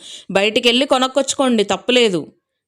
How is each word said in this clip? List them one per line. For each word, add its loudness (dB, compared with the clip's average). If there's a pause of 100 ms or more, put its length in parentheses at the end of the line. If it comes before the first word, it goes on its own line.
(300)
బయటికెళ్ళి 0
కొనుక్కొచ్చుకోండి, 0
తప్పులేదు. 0 (420)